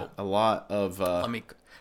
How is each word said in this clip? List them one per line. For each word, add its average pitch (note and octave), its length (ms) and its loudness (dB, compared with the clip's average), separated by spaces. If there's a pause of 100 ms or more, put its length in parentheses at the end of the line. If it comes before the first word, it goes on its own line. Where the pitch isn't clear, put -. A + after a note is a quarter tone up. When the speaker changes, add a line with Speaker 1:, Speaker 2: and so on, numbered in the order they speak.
Speaker 1:
row. - 120 -12
Speaker 2:
a G2+ 80 -4
lot G#2 460 2
of, F#2+ 320 -2
uh, F2+ 180 2
Speaker 1:
Let G2+ 100 -2
me, A2+ 120 -6 (380)